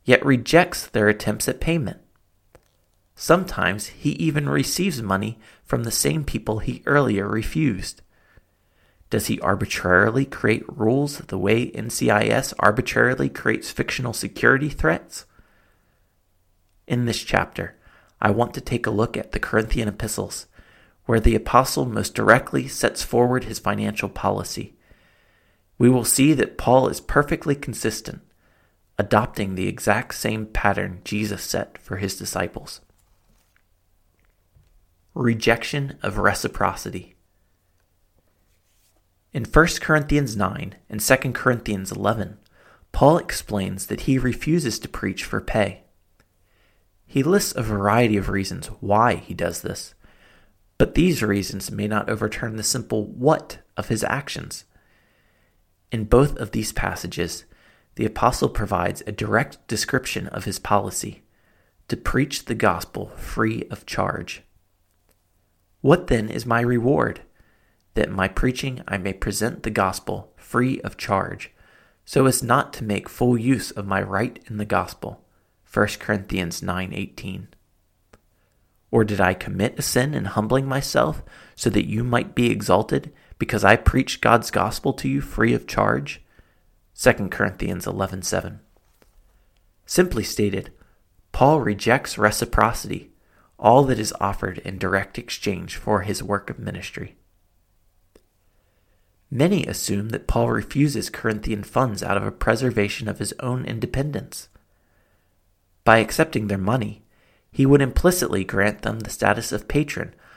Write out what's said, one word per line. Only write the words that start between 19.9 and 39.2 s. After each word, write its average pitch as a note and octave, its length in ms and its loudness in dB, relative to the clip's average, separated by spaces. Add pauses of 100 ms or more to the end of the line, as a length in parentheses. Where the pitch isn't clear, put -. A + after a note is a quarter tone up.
where A2+ 140 2
the A2 140 6
apostle C3 520 2
most G#2+ 280 -4
directly B2 540 4
sets - 340 -2
forward B2 420 2
his A2 140 -10
financial G#2 520 -4
policy. - 640 -4 (1040)
We A#2+ 100 8
will B2 160 6
see D3 300 6
that - 240 0
Paul B2 300 6
is - 120 -4
perfectly - 540 0
consistent, - 640 -6 (800)
adopting G#2 560 0
the F#2 140 -2
exact A2+ 480 -2
same A2 280 -4
pattern G2 580 -2
Jesus G#2 400 -4
set - 360 -6
for - 180 -10
his F#2+ 220 -4
disciples. - 640 -8 (2250)
Rejection A#2+ 880 -2
of G2 160 -4
reciprocity. G2 1000 -2 (2250)